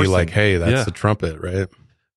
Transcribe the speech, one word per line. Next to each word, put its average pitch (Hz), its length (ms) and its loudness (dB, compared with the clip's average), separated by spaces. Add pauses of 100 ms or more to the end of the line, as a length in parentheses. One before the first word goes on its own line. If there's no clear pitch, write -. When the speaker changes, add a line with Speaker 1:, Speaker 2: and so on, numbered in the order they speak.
Speaker 1:
like, 90 220 2
Speaker 2:
reinforcing. - 0 -
Speaker 1:
"Hey, 101 300 2
that's 85 140 0
Speaker 2:
Yeah. 127 120 0
Speaker 1:
the 90 80 -4
trumpet," 90 480 -2
right? 92 260 -4 (500)